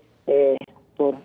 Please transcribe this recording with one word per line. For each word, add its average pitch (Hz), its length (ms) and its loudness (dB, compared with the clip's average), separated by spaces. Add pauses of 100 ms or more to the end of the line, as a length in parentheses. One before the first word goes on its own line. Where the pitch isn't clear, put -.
(260)
Eh, 139 300 2 (400)
por, 139 300 -2